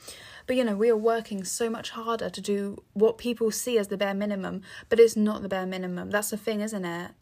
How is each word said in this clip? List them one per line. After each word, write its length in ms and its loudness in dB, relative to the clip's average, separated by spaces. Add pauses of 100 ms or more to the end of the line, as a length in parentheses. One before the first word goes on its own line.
(460)
But, 100 2
you 80 4
know, 100 2
we 160 4
are 60 6
working 480 0
so 260 -2
much 200 -8
harder 400 -4
to 100 -12
do 420 -2 (120)
what 240 4
people 320 0
see 280 0
as 100 0
the 80 -4
bare 180 -2
minimum, 480 -4 (260)
but 100 4
it's 180 8
not 260 2
the 60 -6
bare 180 -2
minimum. 440 -6
That's 200 0
the 60 -6
thing, 240 -4
isn't 240 -4
it? 260 -6 (120)